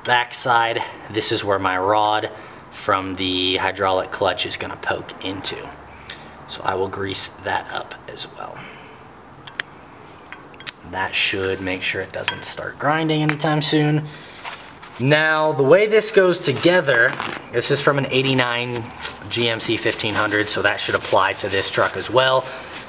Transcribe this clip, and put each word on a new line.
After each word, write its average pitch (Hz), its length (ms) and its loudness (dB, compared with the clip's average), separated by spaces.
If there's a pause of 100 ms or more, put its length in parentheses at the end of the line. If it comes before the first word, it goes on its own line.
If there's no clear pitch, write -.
back 120 280 2
side. 117 500 2 (260)
This 107 220 0
is 101 120 0
where 98 160 2
my 92 180 0
rod 107 520 2 (420)
from 95 440 -2
the 92 420 0
hydraulic 92 540 0
clutch 92 340 0
is 104 100 -6
gonna - 220 -10
poke - 480 -8
into. 95 320 -8 (920)
So - 160 -10
I 95 120 0
will 95 120 -2
grease 98 420 -4 (140)
that 95 300 -2
up - 220 -10 (180)
as - 140 -10 (100)
well. - 180 -12 (2250)
That 92 220 -4
should 95 460 -2
make 92 240 -4
sure - 180 -4
it - 120 -10
doesn't - 320 -6
start - 340 -8
grinding 156 420 0
anytime 151 400 0
soon. 151 460 2 (920)
Now, 156 520 4
the 139 120 2
way 180 220 8
this 214 240 4
goes 180 300 6
together, 139 720 4 (400)
this 117 180 0
is 139 120 2
from 143 160 4
an 135 120 0
eighty-nine 123 760 0 (460)
G 117 200 0
M 113 100 0
C 110 180 0
fifteen 107 380 -2
hundred, 104 340 2
so 104 140 0
that 101 160 2
should 101 160 0
apply 98 380 2
to 98 160 -4
this 95 200 0
truck 98 280 0
as 92 120 -4
well. 131 360 4 (440)